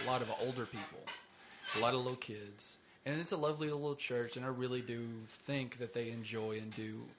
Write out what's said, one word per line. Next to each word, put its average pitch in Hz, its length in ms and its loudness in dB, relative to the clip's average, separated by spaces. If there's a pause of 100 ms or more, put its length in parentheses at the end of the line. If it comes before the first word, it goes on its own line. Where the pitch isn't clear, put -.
a - 40 4
lot 127 120 6
of 113 180 0
older 123 260 2
people. 98 400 -8 (680)
A 110 40 4
lot 120 140 8
of 127 60 6
little 127 160 2
kids. 104 600 -8 (280)
And 147 140 0
it's 170 140 -2
a 180 40 2
lovely 151 320 4
little 147 280 0
church, 120 400 0
and 127 80 -2
I 131 40 2
really 127 320 2
do 117 460 -4
think 127 520 -2
that 117 140 -2
they 117 180 0
enjoy 110 480 -2
and 107 140 -6
do 110 460 -4